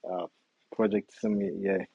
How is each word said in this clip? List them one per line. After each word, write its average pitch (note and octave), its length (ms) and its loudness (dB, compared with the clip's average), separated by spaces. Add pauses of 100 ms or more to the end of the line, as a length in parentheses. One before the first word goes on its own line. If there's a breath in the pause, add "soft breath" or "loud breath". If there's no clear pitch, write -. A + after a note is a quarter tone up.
አ፣ F2+ 160 -4 (520)
ፕሮጀክት G#2 420 2
ስም G#2+ 200 -2 (260)
የ-፣ G2 220 2 (120)